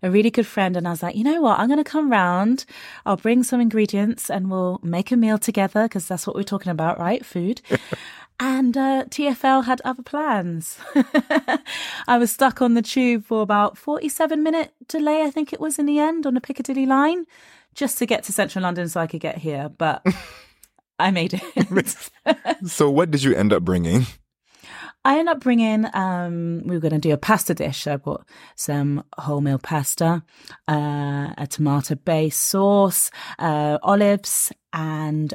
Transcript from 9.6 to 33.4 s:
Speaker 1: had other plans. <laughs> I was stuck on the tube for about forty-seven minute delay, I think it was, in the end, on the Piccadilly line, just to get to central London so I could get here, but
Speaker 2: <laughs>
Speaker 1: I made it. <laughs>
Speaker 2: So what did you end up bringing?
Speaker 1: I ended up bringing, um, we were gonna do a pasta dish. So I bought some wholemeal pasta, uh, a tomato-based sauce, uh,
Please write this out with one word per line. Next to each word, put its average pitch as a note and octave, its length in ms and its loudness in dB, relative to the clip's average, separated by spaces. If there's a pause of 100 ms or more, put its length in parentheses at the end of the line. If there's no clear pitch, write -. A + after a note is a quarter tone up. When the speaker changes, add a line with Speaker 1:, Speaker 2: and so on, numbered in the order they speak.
Speaker 1:
had B3+ 240 -2
other B3+ 180 -6
plans. G3 760 -4 (640)
<laughs> - 680 -6
I B3 100 4
was A#3+ 140 2
stuck C4 300 2
on A#3+ 120 4
the A#3 80 4
tube A#3+ 440 2
for A3 160 -2
about G#3 360 2
forty-seven D4+ 680 -2
minute D#4+ 300 0 (160)
delay, D4+ 340 0
I D4 60 0
think D4+ 240 -4
it - 80 -8
was, D4+ 180 -4
in D4 60 0
the D4 140 2
end, D#4 260 0
on C4 80 0
the B3 80 2
Piccadilly C4+ 440 -4
line, D4+ 400 2 (480)
just - 260 -4
to A#3+ 60 -2
get - 200 0
to G#3 60 -8
central F#3+ 320 -2
London F3 260 -2
so E3+ 120 -4
I D#3+ 60 -2
could E3 140 -10
get E3 160 -6
here, D3 320 -6
but - 360 -2 (460)
Speaker 2:
<laughs> - 480 -14
Speaker 1:
I F#3 120 4
made F3+ 220 -2
it. - 760 -2 (160)
<laughs> - 400 -2
Speaker 2:
So D#3 240 2
what D#3+ 220 2
did C#3 120 0
you C3+ 120 4
end - 160 4
up - 120 2
bringing? F#2 420 2 (1000)
Speaker 1:
I C#4 140 4
ended E4 160 2
up C4+ 60 -8
bringing, A3 520 2
um, E3+ 720 -2
we F3+ 100 -2
were E3 40 -2
gonna D#3 200 0
do D#3 120 2
a D3 60 2
pasta G3 360 0
dish. D3+ 300 -4
So D3 100 -4
I C#3 40 -4
bought - 280 -10 (300)
some C#3+ 480 -2 (160)
wholemeal C#3+ 420 0
pasta, E3 600 -2 (440)
uh, C#3+ 720 -2
a C#3+ 120 -6
tomato-based D3+ 920 0
sauce, G3 720 2 (260)
uh, D3+ 460 0